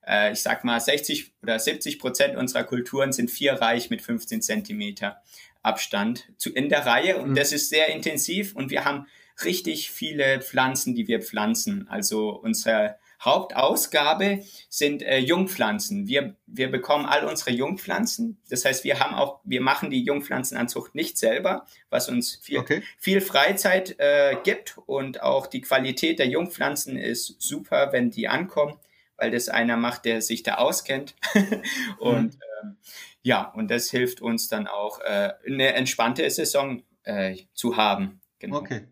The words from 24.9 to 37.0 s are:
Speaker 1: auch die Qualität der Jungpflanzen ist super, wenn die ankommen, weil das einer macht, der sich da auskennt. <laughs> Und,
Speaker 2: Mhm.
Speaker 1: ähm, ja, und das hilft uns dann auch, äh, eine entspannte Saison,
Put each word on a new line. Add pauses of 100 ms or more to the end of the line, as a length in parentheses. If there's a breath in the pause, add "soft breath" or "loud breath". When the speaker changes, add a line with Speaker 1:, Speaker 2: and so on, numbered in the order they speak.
Speaker 1:
auch
die
Qualität
der
Jungpflanzen
ist
super,
wenn
die
ankommen, (380 soft breath)
weil
das
einer
macht,
der
sich
da
auskennt. (180)
<laughs>
Und,
Speaker 2:
Mhm. (220)
Speaker 1:
ähm, (460 loud breath)
ja,
und
das
hilft
uns
dann
auch,
äh, (120)
eine
entspannte
Saison, (220)